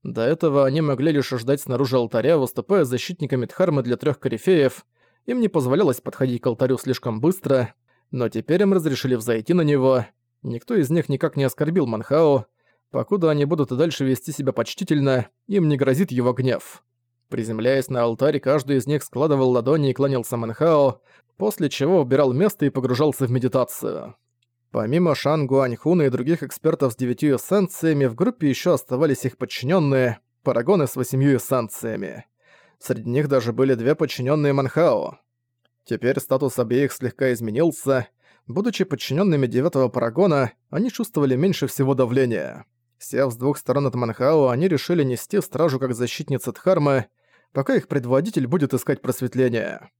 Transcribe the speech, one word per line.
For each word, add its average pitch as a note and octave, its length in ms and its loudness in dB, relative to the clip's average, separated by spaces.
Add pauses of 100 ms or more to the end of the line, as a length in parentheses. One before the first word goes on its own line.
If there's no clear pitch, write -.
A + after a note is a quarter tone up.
До - 160 -6
этого C#3+ 460 2
они C#3+ 140 0
могли D3 300 0
лишь C#3+ 200 0
ждать B2+ 300 -2
снаружи C3 340 -2
алтаря, C3+ 420 2
выступая C#3+ 480 0
защитниками B2+ 640 -4
Дхармы E3+ 340 0
для A#2+ 160 -2
трех D3 220 -2
корифеев, C#3 640 2 (400)
им B3 140 -2
не A3+ 80 2
позволялось C#3+ 520 2
подходить B2+ 440 -4
к - 20 -20
алтарю B2+ 320 0
слишком A#2+ 420 -4
быстро, C3+ 540 0 (380)
но B2 180 -2
теперь D3 320 -2
им G3 100 4
разрешили C#3+ 440 0
взойти A2+ 400 -2
на F3+ 60 4
него. C3 440 2 (380)
Никто B2 320 -6
из D3 160 2
них E3 180 0
никак C#3 280 -2
не C#3+ 60 0
оскорбил D3+ 440 0
Манхао. C3+ 580 2 (460)
Покуда D#3+ 400 0
они D3 140 2
будут D3+ 260 -2
и C3 40 -4
дальше C#3+ 300 0
вести C3 260 -2
себя C3 220 -2
почтительно, C3+ 760 0 (180)
им G3 200 2
не D3 80 4
грозит C3+ 360 2
его B2 220 2
гнев. B2+ 500 -4 (460)
Приземляясь A#2 600 0
на B2 140 0
алтарь, C3 360 0
каждый C#3 380 0
из B2 80 0
них C#3+ 160 -2
складывал C#3 480 2
ладони C3 400 2
и B2+ 40 0
кланялся C3 440 -2
Манхао, C3+ 640 2 (340)
после G3+ 320 -2
чего D#3+ 320 2
убирал C3+ 320 2
место D3+ 360 0
и - 20 2
погружался C3 560 0
в A#2 60 -2
медитацию. A#2+ 840 -2 (640)
Помимо C#3 400 0
Шан D3 320 -2
Гуаньхуна C3+ 540 0
и C#3 80 4
других C3 340 -2
экспертов C3+ 480 -2
с - 60 -10
девятью C3 400 0
эссенциями, D#3+ 680 0
в A#2 60 0
группе D#3+ 360 0
еще E3 240 0
оставались C3+ 500 0
их C3 140 -4
подчиненные, C3 840 0 (240)
парагоны C3+ 420 2
с - 120 -8
восемью C3+ 400 2
эссенциями. A2 880 -6 (520)
Среди A2 320 -6
них C#3 200 0
даже A#2+ 240 0
были C3 220 2
две A#2 200 0
подчиненные C#3+ 560 -2
Манхао. C#3 680 0 (680)
Теперь A#2+ 340 -2
статус C3 400 -2
обеих B2 320 0
слегка B2+ 400 -4
изменился. B2 800 -2 (380)
Будучи G3+ 360 -2
подчиненными D3 640 0
девятого C3 400 0
парагона, B2+ 640 0 (180)
они G#3 220 -2
чувствовали C#3+ 460 0
меньше D#3 300 0
всего C3+ 280 0
давления. A#2 680 0 (340)
Сев C3 320 -2
с A#2 60 -12
двух C#3 200 -2
сторон B2+ 300 -2
от B2 80 -4
Манхао, B2+ 540 2
они C3+ 180 0
решили E3+ 360 0
нести C3 360 -2
стражу C3+ 400 -2
как B2+ 160 -2
защитницы B2 560 -4
Дхармы, D3 540 2 (480)
пока C#3 220 0
их E3+ 120 0
предводитель C#3 580 0
будет C3+ 280 0
искать C3 280 -2
просветление. A#2+ 880 -2 (100)